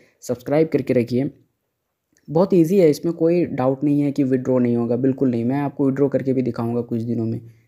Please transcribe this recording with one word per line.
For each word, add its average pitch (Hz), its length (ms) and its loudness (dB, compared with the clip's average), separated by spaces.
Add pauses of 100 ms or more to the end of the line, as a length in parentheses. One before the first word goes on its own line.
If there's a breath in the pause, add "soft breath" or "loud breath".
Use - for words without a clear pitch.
(200 soft breath)
सब्सक्राइब 143 480 -2
करके 131 240 -2
रखिए। 123 380 0 (1000)
बहुत 180 240 2
ईजी 175 240 4
है, 165 120 6
इसमें 165 240 -2
कोई 170 300 2
डाउट 135 400 -2
नहीं 147 160 2
है 143 120 0
कि 143 120 0
विड्रॉ 127 340 0
नहीं 120 180 2
होगा, 117 200 0
बिल्कुल 131 340 0
नहीं। 117 140 -2
मैं 127 120 -2
आपको 143 300 -2
विड्रॉ 135 220 0
करके 135 240 -2
भी 131 100 -2
दिखाऊँगा 120 380 -4
कुछ 117 220 -6
दिनों 117 220 -4
में, 117 160 -4 (280 soft breath)